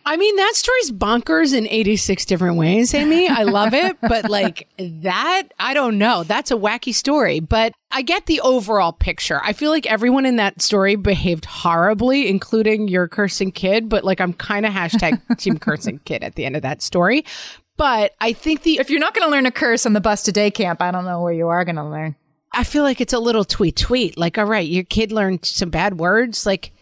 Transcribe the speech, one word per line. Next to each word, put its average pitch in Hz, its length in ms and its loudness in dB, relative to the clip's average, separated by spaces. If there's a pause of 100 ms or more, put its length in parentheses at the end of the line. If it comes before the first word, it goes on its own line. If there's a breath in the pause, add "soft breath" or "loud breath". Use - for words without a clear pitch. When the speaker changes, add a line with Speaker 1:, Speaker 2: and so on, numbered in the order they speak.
Speaker 1:
I 311 100 -2
mean, 403 200 2
that 403 180 2
story's 480 360 0
bonkers 240 640 0
in 220 120 0
eighty-six 208 580 0
different 175 320 2
ways, 196 380 2
Amy. 311 320 2
I 233 160 2
love 208 320 2
it. 359 260 0
Speaker 2:
<laughs> 233 60 0
Speaker 1:
But, 220 200 0
like, 208 400 -2 (120)
that, 190 640 -2 (160)
I 247 160 -2
don't 233 240 2
know. 208 240 2
That's 208 260 -4
a 254 60 0
wacky 220 380 -2
story. 220 460 0
But 220 340 0 (180)
I 269 100 -2
get 339 240 -2
the 302 160 0
overall 208 500 2
picture. - 520 -2
I 202 100 -2
feel 302 160 -2
like 311 160 2
everyone 247 400 2
in 247 120 2
that 196 260 0
story 196 320 2
behaved 180 500 0
horribly, 214 840 2
including 214 600 0
your 180 200 2
cursing 196 440 -2
kid. 214 360 0
But, 208 160 0
like, 190 160 0
I'm 180 140 0
kinda 208 360 -4
hashtag 185 520 0 (160)
team 170 220 -2
cursing - 440 -4
kid - 200 -6
at - 100 -8
the - 120 -6
end 131 100 -4
of - 80 -6
that 139 180 -6
story. 202 420 0 (540 loud breath)
But 233 420 0
I 226 140 -2
think 311 300 -2
the 311 160 2
Speaker 2:
If 277 100 -2
you're 285 100 0
not 349 140 0
gonna 330 180 0
learn 269 140 2
a 254 60 2
curse 233 340 0
on 214 80 2
the 208 80 2
bus 208 220 0
to 208 80 -2
day 208 180 2
camp, 185 320 -2
I 180 80 0
don't 180 160 -4
know 175 160 -4
where 175 120 0
you 165 160 0
are 175 160 2
gonna 156 220 -6
learn. 156 280 -8 (360)
Speaker 1:
I 247 120 0
feel 294 180 0
like 277 180 2
it's 240 140 -2
a 240 60 0
little 226 260 2
tweet 170 300 0
tweet. 240 420 0
Like, - 220 -2
all 208 60 2
right, 208 220 0
your 180 180 -2
kid 214 260 -2
learned 190 340 -2
some - 240 -4
bad 170 300 0
words. 214 480 0
Like, - 240 -2 (100)